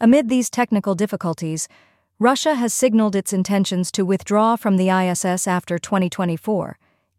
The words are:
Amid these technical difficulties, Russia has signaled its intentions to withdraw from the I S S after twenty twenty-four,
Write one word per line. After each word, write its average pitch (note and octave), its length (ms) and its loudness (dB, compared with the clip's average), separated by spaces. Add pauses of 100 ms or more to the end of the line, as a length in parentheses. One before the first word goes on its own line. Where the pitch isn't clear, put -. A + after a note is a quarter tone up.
Amid A#3+ 280 4
these B3+ 200 0
technical G#3 460 0
difficulties, E3 720 -4 (500)
Russia C4+ 380 2
has A#3+ 180 -2
signaled A3 420 2
its G3 160 -4
intentions F#3+ 600 0
to G3+ 120 0
withdraw G#3 520 0
from G3 220 0
the F#3 120 2
I F#3 160 2
S F3+ 180 -2
S F3+ 240 -2
after F3+ 300 -2
twenty F#3 320 -2
twenty-four, F3 680 -4 (400)